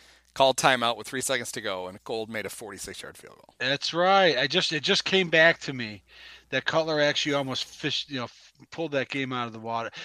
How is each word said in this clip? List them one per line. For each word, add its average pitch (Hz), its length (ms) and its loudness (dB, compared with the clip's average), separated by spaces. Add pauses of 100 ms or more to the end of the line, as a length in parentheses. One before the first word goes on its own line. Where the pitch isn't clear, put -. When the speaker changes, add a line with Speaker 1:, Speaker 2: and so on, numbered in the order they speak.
(340)
Speaker 1:
called 135 220 4
timeout 120 400 4
with 107 120 -14
three 131 120 -6
seconds 123 320 -2
to - 100 -8
go, 95 260 -6
and 92 180 -14
Gould 110 240 -6
made 110 160 -6
a 98 40 -8
forty-six-yard - 680 -14
field - 180 -20
goal. - 240 -20
Speaker 2:
That's 135 340 -2
right. 180 440 6
I 135 100 2
just, 151 240 0
it 151 120 -2
just 185 200 2
came 190 260 2
back 160 320 6
to 147 120 -8
me 107 300 -8 (480)
that 131 140 -2
Cutler 160 360 2
actually 147 320 2
almost 135 320 -2
fished, - 440 -6
you 139 80 -8
know, 120 80 -6
f-, - 280 -20 (160)
pulled 165 220 -6
that 135 180 -2
game 135 240 -4
out 120 140 -4
of 110 60 -12
the 113 60 -14
water. 113 300 -6 (160)